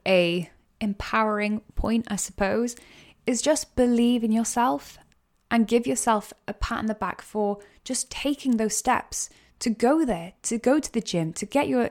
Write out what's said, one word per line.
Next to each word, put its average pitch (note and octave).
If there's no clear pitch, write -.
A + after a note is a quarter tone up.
a F3
empowering G#3+
point, A3+
I G#3
suppose, G#3
is A#3+
just -
believe A#3+
in A3
yourself A#3+
and A#3
give A#3
yourself A#3
a G#3
pat -
on G#3+
the A3
back -
for G3+
just -
taking C4+
those A3
steps -
to B3
go C4+
there, F3+
to A#3
go C4+
to -
the A3+
gym, E3
to -
get C#4
your, B3